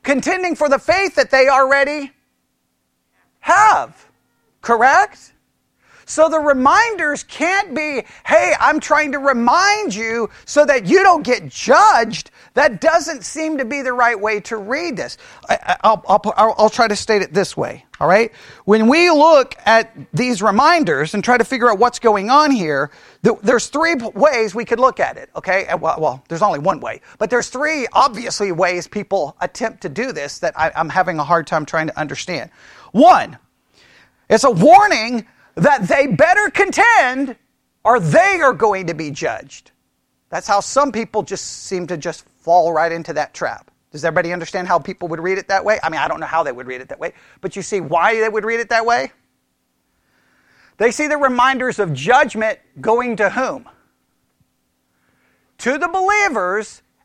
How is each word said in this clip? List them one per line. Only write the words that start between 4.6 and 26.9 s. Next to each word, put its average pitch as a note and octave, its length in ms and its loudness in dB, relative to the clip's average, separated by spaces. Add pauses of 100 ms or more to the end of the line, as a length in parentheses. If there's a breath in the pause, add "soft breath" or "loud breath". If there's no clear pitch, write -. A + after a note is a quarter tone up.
Correct? C4 720 2 (720 soft breath)
So D#4 240 2
the D#4+ 100 0
reminders D4+ 840 0
can't F4+ 520 -4
be, D4+ 280 -6 (220 loud breath)
"Hey, E4 320 2
I'm D4 220 2
trying D4+ 340 0
to C#4+ 60 -6
remind C#4 760 0
you A3+ 360 -6 (160 soft breath)
so D4 200 2
that B3+ 200 0
you F4+ 180 4
don't F4 200 4
get F#3+ 260 -4
judged." B3 840 2 (220 soft breath)
That B3 260 0
doesn't D#4+ 460 0
seem D#4 320 -6
to C4+ 80 -4
be C#4 160 -6
the B3+ 100 -4
right A#3+ 260 0
way G#3 240 -4
to A3+ 160 -10
read C4 380 -6
this. C#3 220 -10 (320 loud breath)
I, - 120 2
I, - 220 -2
I'll, G#3 240 2
I'll, G#3 300 2
I'll, A3 200 2
I'll A3 120 4
try A#3 180 0
to G#3 80 -2
state G#3 260 -2
it E3+ 120 -8
this F#3 240 -2
way, A#2 280 -8 (140)
all D3 80 0
right? G#3+ 240 2 (320 loud breath)
When A3 240 4
we E4 220 4
look D4+ 460 4 (100)
at A3+ 280 2 (200)
these A3+ 280 -2
reminders G#3 720 2
and G3+ 100 -4
try B3 140 2
to A3+ 60 2
figure A#3+ 260 0
out G3+ 100 0
what's A#3+ 200 0
going G#3 300 0
on C#4+ 220 4
here, D3+ 400 -2 (320 soft breath)
th-, A3 180 2
there's G3+ 260 0
three E4 280 0
p-, A#3 180 -6
ways A3+ 400 2
we A3 120 -6
could A#3 140 -2
look B3+ 200 2
at C#3 180 -4
it, A#2+ 180 -18
okay? F#3 300 -2
And E3 160 -6
well, D#3+ 180 -2
well, C3+ 300 -4
there's E3 140 -4
only F3+ 160 0
one D#3 200 -2
way, A#2 220 -10 (160 soft breath)